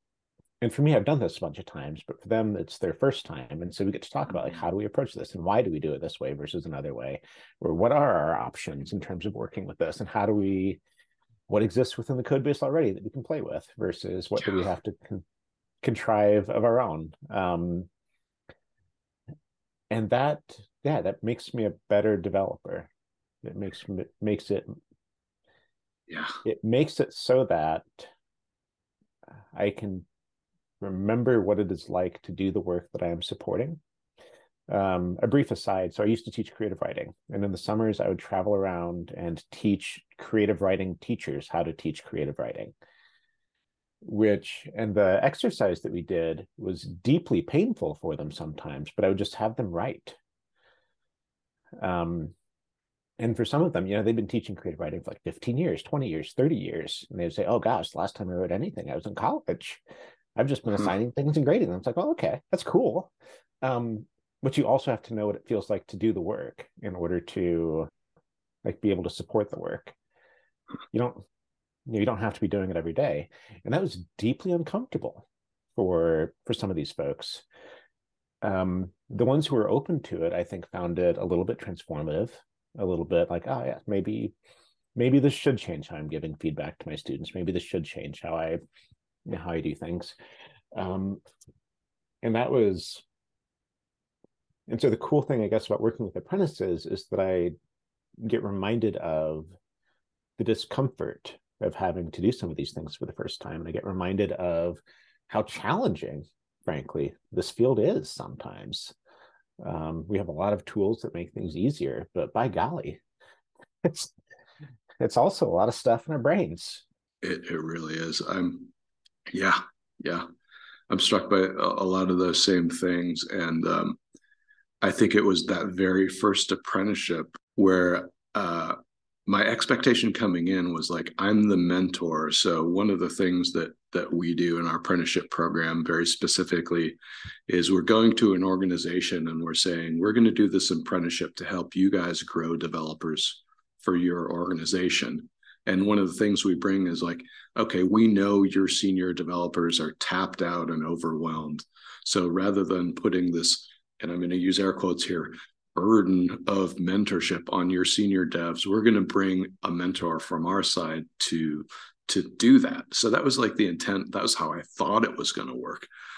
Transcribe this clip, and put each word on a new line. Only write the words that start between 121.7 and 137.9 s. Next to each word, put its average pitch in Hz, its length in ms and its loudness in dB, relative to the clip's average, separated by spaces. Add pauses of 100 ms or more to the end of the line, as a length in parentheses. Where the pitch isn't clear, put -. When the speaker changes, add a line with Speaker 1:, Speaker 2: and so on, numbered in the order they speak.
Speaker 2:
lot 92 260 2
of 90 80 4
those 90 240 4
same 87 280 6
things. 87 600 0
And, 82 380 0
um, - 300 0 (840)
I 98 80 4
think - 240 4
it 104 100 6
was 90 220 4
that 95 220 -2
very 92 400 4
first 101 440 2
apprenticeship 95 720 -2 (280)
where, 90 560 4 (240)
uh, 87 400 -2 (520)
my 98 160 4
expectation 113 720 4
coming 87 360 0
in 90 260 0
was 80 160 -4
like, 85 260 -6
"I'm 107 320 6
the 98 80 6
mentor." 87 720 2
So 80 340 2
one 95 260 4
of 92 80 2
the 85 100 0
things 90 440 2
that, 85 200 -2 (200)
that 87 200 -2
we 85 220 2
do 85 240 2
in 85 80 0
our 85 100 0
apprenticeship 85 540 0
program 82 520 0
very 82 220 2
specifically 85 920 0 (520)
is 90 240 4
we're 92 80 6
going 110 360 6